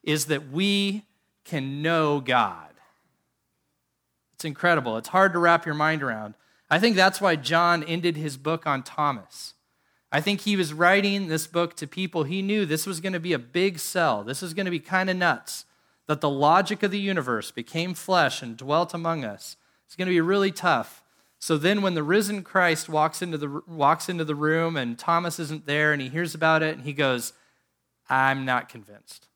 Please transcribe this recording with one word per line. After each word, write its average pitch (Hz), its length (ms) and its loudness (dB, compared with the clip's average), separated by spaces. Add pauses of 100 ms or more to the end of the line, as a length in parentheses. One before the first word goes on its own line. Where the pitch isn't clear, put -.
Is 151 220 -2
that 143 240 -4
we 196 540 0 (400)
can 139 380 -6
know 156 380 2
God. 104 520 0 (1600)
It's - 100 -14
incredible. 143 520 2
It's 113 120 -8
hard 190 240 4
to 175 60 -2
wrap 170 280 4
your 151 80 -2
mind 151 280 0
around. 107 320 -8 (360)
I 156 80 4
think 220 180 4
that's 190 240 4
why 180 160 4
John 165 460 2
ended 165 340 -2
his 151 200 -6
book 160 300 -4
on 135 160 -2
Thomas. - 720 -4 (580)
I 147 80 2
think 190 220 -2
he 208 140 0
was 165 160 -2
writing 196 540 2
this 160 200 -2
book 170 300 -2
to 151 100 -10
people 175 380 -4
he 185 160 -4
knew 202 240 0
this 160 220 -2
was 175 140 -8
gonna 185 200 -4
be 170 120 -4
a 139 60 0
big 175 400 -2
sell. 143 440 0
This 123 200 -8
was 165 120 -10
gonna 190 160 -4
be 170 80 -4
kinda 190 340 -2
nuts, 175 520 -2 (420)
that 147 140 0
the 147 100 2
logic 165 520 4
of 202 80 0
the 202 100 -4
universe 135 500 -2
became 165 440 -6
flesh 165 480 2
and 117 140 -12
dwelt 156 380 -2
among 165 300 -4
us. - 320 -12 (300)
It's - 100 -20
gonna 185 140 -2
be 175 100 4
really 190 320 2
tough. 139 500 -2 (360)
So 156 200 0
then 196 240 2
when 185 120 0
the 151 80 0
risen 196 400 0
Christ 170 460 2
walks 156 340 0
into 165 160 -6
the, 143 280 -8
walks 160 420 2
into 170 160 -4
the 151 100 -4
room 160 420 0
and 120 220 -4
Thomas 170 400 0
isn't 156 280 -8
there 151 260 2
and 143 80 -2
he 131 80 -8
hears 160 260 -4
about 160 280 2
it 156 120 -2
and 131 100 -14
he 147 80 -6
goes, 131 400 0 (760)
"I'm 131 360 2
not 123 240 -2
convinced." 104 680 -20